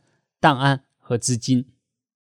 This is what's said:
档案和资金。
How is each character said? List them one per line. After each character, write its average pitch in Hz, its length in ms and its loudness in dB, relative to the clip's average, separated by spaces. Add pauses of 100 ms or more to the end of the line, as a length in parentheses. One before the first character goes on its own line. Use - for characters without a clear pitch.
(380)
档 147 200 2
案 135 260 0 (140)
和 - 180 -4
资 120 200 -4
金。 127 280 -2 (560)